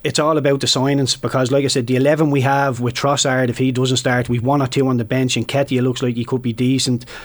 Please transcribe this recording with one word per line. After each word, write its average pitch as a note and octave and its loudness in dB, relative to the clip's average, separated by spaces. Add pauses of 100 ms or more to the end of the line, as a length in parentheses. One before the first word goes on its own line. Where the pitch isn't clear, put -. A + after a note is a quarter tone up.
it's B2 -2
all D#3 2
about C#3 2
the B2+ -2
signings C#3 0
because, B2+ 0
like C#3 2
I C3+ 0
said, B2 0
the B2+ 2
eleven D3 2
we C#3+ 2
have C3+ 0
with B2 -2
Trossard, C3 0
if A#2 -6
he C3 0
doesn't B2+ 0
start, B2 0
we've A#2+ 0
one C#3 2
or C3+ 0
two C3 0
on B2+ 2
the A#2 -2
bench, B2+ -2
and A2+ -4
Nketiah C3+ 0
looks B2+ -2
like B2 -2
he A#2 -4
could B2 -4
be A#2+ -2
decent. B2 0 (180)